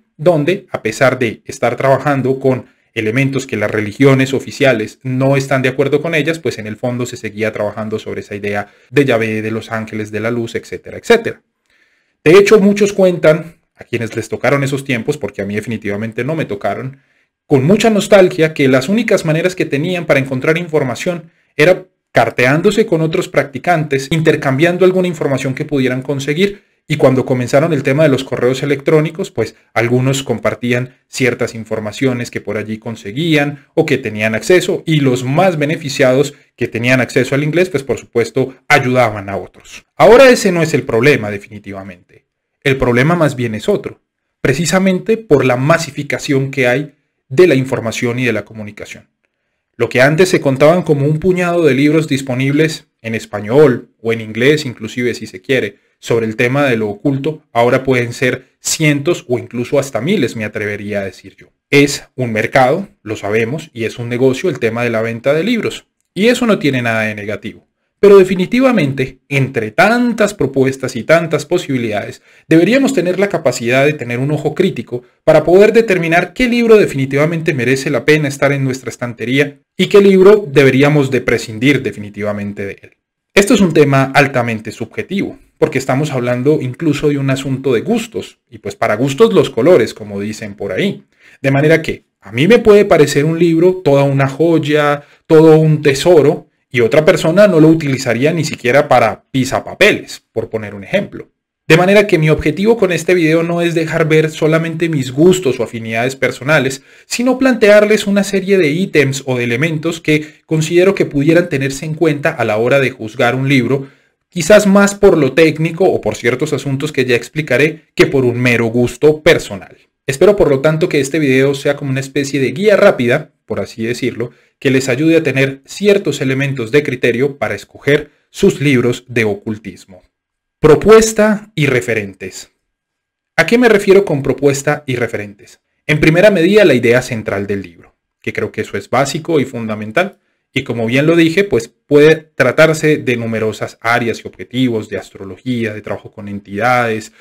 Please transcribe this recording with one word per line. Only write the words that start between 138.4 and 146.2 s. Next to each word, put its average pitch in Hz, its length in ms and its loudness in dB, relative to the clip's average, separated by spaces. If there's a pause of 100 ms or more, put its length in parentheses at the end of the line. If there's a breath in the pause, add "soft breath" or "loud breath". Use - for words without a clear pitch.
que 107 100 -8
eso - 160 -10
es 98 120 -12
básico 139 500 -2
y 123 60 0
fundamental. 110 720 -6 (360)
Y 131 100 -2
como 117 240 -6
bien 131 180 0
lo 165 100 2
dije, 165 280 2
pues 123 240 -2
puede 151 480 4
tratarse 156 800 0
de 120 200 -4
numerosas 110 640 -6
áreas 117 420 -2
y - 40 -18
objetivos, 113 640 -4
de 98 80 -8
astrología, 107 760 -8
de 107 80 -12
trabajo - 300 -10
con 101 180 -16